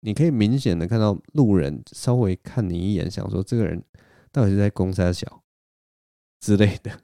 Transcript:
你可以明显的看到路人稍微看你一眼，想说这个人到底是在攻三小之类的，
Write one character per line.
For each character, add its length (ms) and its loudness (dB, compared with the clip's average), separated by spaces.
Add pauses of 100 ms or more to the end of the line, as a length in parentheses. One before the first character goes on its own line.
你 140 -6
可 100 0
以 60 2
明 280 2
显 200 0
的 80 -4
看 140 0
到 160 2 (160)
路 240 4
人 260 -2 (100)
稍 220 -2
微 220 0
看 320 -4
你 100 -4
一 160 -2
眼， 160 -2
想 200 -8
说 120 -2
这 140 -4
个 80 0
人 180 -6 (480)
到 140 2
底 60 4
是 60 2
在 140 2
攻 220 -2
三 200 0
小 300 -12 (1000)
之 160 2
类 260 4
的， 100 -12 (120)